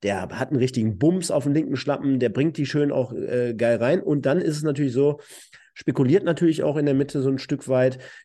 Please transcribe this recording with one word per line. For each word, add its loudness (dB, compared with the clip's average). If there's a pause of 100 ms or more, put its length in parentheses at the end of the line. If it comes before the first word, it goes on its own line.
der -2
hat -6
einen 0
richtigen 0
Bums 2
auf 0
dem 0
linken 0
Schlappen, 0
der 2
bringt 0
die -2
schön 0
auch, -2
äh, -2
geil 2
rein 2
und 0
dann 2
ist 0
es -8
natürlich 0
so, 2 (580)
spekuliert 2
natürlich 0
auch 0
in 0
der 2
Mitte 0
so 0
ein 0
Stück -6
weit. 2 (260)